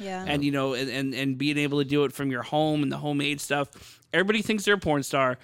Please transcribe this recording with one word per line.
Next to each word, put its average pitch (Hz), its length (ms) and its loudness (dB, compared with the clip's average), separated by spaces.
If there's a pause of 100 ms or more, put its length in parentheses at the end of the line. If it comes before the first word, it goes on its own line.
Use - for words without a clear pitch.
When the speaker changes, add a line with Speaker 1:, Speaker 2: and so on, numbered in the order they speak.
Speaker 1:
Yeah. 185 260 -8
Speaker 2:
and, 147 180 0
you 143 60 2
know, 135 240 0
and, 127 160 -2
and, 135 240 -2
and 131 240 -2
being 143 200 0
able 147 200 2
to 143 100 4
do 143 160 2
it 127 80 0
from 139 200 -2
your 123 100 -4
home 151 400 0
and 139 80 0
the 139 80 -6
homemade 143 420 -2
stuff. - 600 -6 (120)
Everybody 202 300 2
thinks 214 220 0
they're 208 100 4
a 202 40 2
porn 151 240 0
star. 131 420 2